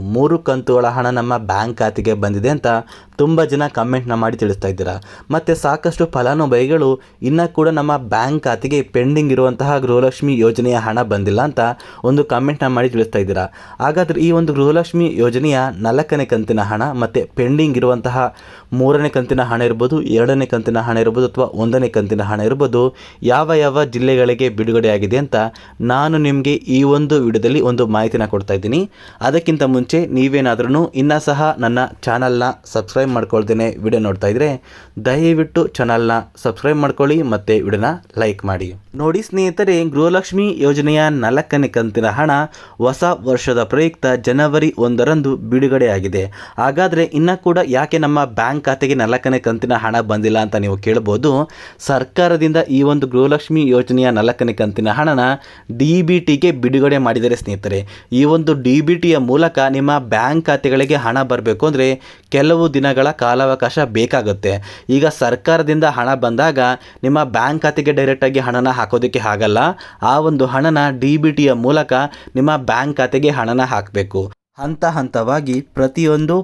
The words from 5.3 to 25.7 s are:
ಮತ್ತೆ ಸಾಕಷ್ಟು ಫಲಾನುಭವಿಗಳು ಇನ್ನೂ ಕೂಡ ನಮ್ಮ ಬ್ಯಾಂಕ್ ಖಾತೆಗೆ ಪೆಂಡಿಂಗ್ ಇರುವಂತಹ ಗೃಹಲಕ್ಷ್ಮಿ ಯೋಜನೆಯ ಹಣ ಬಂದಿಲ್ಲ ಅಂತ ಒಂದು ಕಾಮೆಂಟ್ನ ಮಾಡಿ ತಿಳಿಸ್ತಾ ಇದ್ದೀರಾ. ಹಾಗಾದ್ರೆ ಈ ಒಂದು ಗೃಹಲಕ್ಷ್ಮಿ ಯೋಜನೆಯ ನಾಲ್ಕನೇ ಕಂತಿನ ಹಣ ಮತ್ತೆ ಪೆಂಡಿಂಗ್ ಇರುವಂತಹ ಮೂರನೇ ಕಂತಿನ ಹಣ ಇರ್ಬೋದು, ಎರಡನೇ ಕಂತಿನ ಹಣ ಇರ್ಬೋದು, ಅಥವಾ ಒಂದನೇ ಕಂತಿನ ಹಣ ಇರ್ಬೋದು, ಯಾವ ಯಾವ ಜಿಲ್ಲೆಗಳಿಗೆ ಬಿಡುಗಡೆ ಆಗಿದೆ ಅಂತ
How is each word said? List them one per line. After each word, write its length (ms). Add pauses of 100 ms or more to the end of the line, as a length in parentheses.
ಮತ್ತೆ 240
ಸಾಕಷ್ಟು 500 (120)
ಫಲಾನುಭವಿಗಳು 720 (320)
ಇನ್ನೂ 260
ಕೂಡ 200
ನಮ್ಮ 280
ಬ್ಯಾಂಕ್ 480
ಖಾತೆಗೆ 380
ಪೆಂಡಿಂಗ್ 500
ಇರುವಂತಹ 460
ಗೃಹಲಕ್ಷ್ಮಿ 600
ಯೋಜನೆಯ 380 (120)
ಹಣ 100 (160)
ಬಂದಿಲ್ಲ 280
ಅಂತ 200 (420)
ಒಂದು 200 (100)
ಕಾಮೆಂಟ್ನ 420
ಮಾಡಿ 140
ತಿಳಿಸ್ತಾ 280
ಇದ್ದೀರಾ. 80 (540)
ಹಾಗಾದ್ರೆ 460
ಈ 20 (100)
ಒಂದು 200
ಗೃಹಲಕ್ಷ್ಮಿ 480 (160)
ಯೋಜನೆಯ 360 (280)
ನಾಲ್ಕನೇ 380
ಕಂತಿನ 360
ಹಣ 220 (180)
ಮತ್ತೆ 200 (180)
ಪೆಂಡಿಂಗ್ 420
ಇರುವಂತಹ 360 (560)
ಮೂರನೇ 440
ಕಂತಿನ 340
ಹಣ 120
ಇರ್ಬೋದು, 340 (220)
ಎರಡನೇ 280
ಕಂತಿನ 320
ಹಣ 260
ಇರ್ಬೋದು, 260
ಅಥವಾ 160 (160)
ಒಂದನೇ 340
ಕಂತಿನ 260
ಹಣ 260
ಇರ್ಬೋದು, 340 (400)
ಯಾವ 300 (120)
ಯಾವ 200 (120)
ಜಿಲ್ಲೆಗಳಿಗೆ 520
ಬಿಡುಗಡೆ 400
ಆಗಿದೆ 340
ಅಂತ 140 (440)